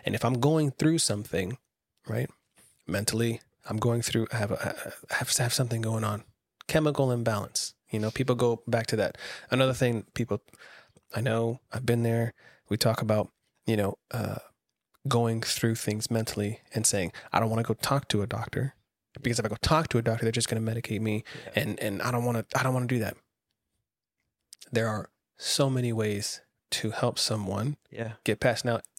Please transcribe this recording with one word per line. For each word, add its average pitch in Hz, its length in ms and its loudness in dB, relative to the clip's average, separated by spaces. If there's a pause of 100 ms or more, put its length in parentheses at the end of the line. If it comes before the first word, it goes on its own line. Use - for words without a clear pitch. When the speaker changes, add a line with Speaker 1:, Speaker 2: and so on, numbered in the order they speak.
Speaker 1:
And 104 120 0
if 113 100 0
I'm 123 140 2
going 147 320 4
through 160 260 2
something, 104 600 -2 (500)
right, 120 220 -2 (580)
mentally, 113 540 0 (280)
I'm 107 80 -4
going 117 240 2
through, 113 320 0
I 123 40 -2
have 107 140 -2
a, - 240 -4 (360)
I - 40 0
have, - 220 -4
have 120 160 0
something 117 280 0
going 110 220 -2
on, 104 200 -4 (440)
chemical 143 440 2
imbalance. 113 640 -2 (160)
You 107 80 -2
know, 110 120 0
people 127 240 0
go 120 320 2
back 113 200 0
to - 100 0
that. 101 200 0 (340)
Another 131 220 4
thing, 120 320 2 (100)
people, 110 260 -2 (720)
I 107 60 0
know, 117 380 0 (120)
I've 127 140 -6
been 117 180 4
there. 117 300 2 (340)
We 104 100 0
talk 110 240 2
about, 107 280 2 (360)
you 113 120 2
know, 101 200 2 (140)
uh, 107 240 -4 (720)
going 117 340 2
through - 340 0
things 107 360 -4
mentally 110 480 -2 (160)
and 107 100 2
saying, 92 260 2 (220)
"I - 60 4
don't 113 100 4
wanna 113 140 0
go 110 100 -2
talk - 360 -2
to 104 120 2
a 101 60 -2
doctor 113 480 -4 (480)
because 120 160 0
if 110 60 0
I - 40 -4
go 104 120 -4
talk 156 280 2
to - 80 2
a 113 60 2
doctor, 113 220 0
they're 113 60 4
just 113 180 0
gonna 113 120 0
medicate 110 400 -2
me." 110 220 0 (220)
Speaker 2:
Yeah. - 180 0
Speaker 1:
And, 104 160 -4
and 101 240 -2
I 120 80 0
don't 120 140 0
wanna, 117 200 0 (100)
I 120 60 2
don't 131 140 2
wanna 123 100 0
do 120 140 0
that. 104 180 -4 (1500)
There 113 160 2
are 107 220 -4 (280)
so - 320 2
many 123 220 2
ways 107 500 -2 (300)
to 107 200 -2
help - 260 -2
someone 104 600 -2 (120)
Speaker 2:
Yeah. 113 240 -8 (100)
Speaker 1:
get 107 160 0
past. 123 260 2
Now, 117 160 2 (180)